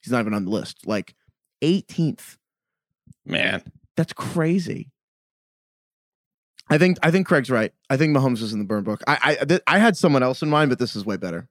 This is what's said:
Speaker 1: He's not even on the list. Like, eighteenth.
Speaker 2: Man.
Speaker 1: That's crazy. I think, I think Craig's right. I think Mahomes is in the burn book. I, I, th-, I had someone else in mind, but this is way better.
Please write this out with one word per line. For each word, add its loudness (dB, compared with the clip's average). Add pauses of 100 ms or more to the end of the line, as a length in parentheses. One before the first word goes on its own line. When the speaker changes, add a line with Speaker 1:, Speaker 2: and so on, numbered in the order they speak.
Speaker 1:
He's -10
not 0
even -4
on -4
the -4
list. -8
Like, -6 (460)
eighteenth. -2 (880)
Speaker 2:
Man. -4 (320)
Speaker 1:
That's -2
crazy. -4 (1800)
I 4
think, 4
I 4
think 2
Craig's 2
right. 0 (180)
I 0
think 2
Mahomes 2
is -6
in -4
the -4
burn -2
book. -6
I, 2
I, -2
th-, 2
I 4
had 4
someone 4
else -2
in -2
mind, 4
but 0
this -4
is -8
way -4
better. -8